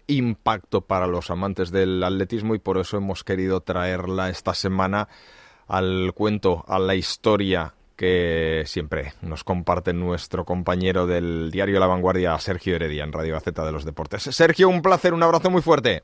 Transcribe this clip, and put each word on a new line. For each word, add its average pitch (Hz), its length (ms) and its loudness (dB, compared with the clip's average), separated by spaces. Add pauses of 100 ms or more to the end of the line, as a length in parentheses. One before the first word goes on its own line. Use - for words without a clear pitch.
impacto 113 760 0
para 92 260 0
los 87 240 -2
amantes 92 400 -4
del 92 320 2
atletismo, 98 520 -2
y 101 60 -4
por 95 180 -2
eso 92 180 -2
hemos 98 280 -6
querido 92 360 0
traerla 92 680 -2
esta 90 240 -4
semana 95 540 -2 (580)
al 92 480 0
cuento, 101 520 0
a 95 120 0
la 95 160 2
historia 95 800 0 (200)
que 82 680 0
siempre 76 560 -6
nos 80 240 -10
comparte 90 480 0
nuestro 87 540 -4
compañero 90 600 0
del 85 440 -2
diario 98 280 0
La 95 80 4
Vanguardia, 90 520 2
Sergio 90 380 -4
Heredia, 76 280 -4
en 76 80 -8
Radio 80 220 -4
Gaceta 80 320 -6
de 78 60 -4
los 73 120 -6
Deportes. 80 380 -8
Sergio, 165 480 4
un 180 100 2
placer, 180 320 4
un 170 100 2
abrazo 170 280 4
muy 180 100 4
fuerte. 127 440 4